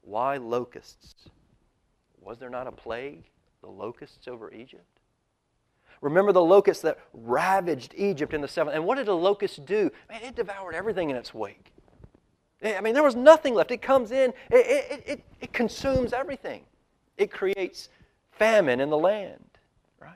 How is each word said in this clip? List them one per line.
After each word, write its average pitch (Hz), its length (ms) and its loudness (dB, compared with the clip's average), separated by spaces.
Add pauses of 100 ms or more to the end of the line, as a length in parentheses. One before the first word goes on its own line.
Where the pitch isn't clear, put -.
Why 123 340 -2
locusts? - 760 -8 (1040)
Was 107 160 -14
there 127 120 -16
not 127 180 -8
a - 40 -12
plague, 139 520 -12 (380)
the 107 80 -20
locusts 104 580 -16
over 113 260 -16
Egypt? 117 300 -20 (1200)
Remember 180 300 2
the 185 120 6
locusts 190 400 6
that 156 160 -2 (140)
ravaged 151 840 -2
Egypt 175 360 -4
in 151 80 -4
the 139 60 -8
seventh. 151 280 -4
And 160 100 -4
what 233 100 0
did 262 120 -4
the 202 80 0
locusts 185 420 -2
do? 196 320 -2 (200)
Man, 214 120 -16
it 247 140 -14
devoured 196 400 -10
everything 185 340 -4
in 131 60 -4
its 120 180 -12
wake. 104 380 -12 (920)
I 196 180 -4
mean, 220 120 -2
there 294 100 2
was 269 120 2
nothing 277 400 8
left. 170 160 2
It 240 100 -6
comes 254 300 2
in, 262 200 2 (200)
it, - 40 4
it, 262 520 2
it, - 160 -10 (180)
it 254 120 -14
consumes 247 600 -2
everything. 240 520 -8 (520)
It 196 140 0
creates 196 580 -4 (420)
famine 196 480 4
in 139 100 0
the 151 80 2
land, 190 460 -2 (560)
right? 165 160 -20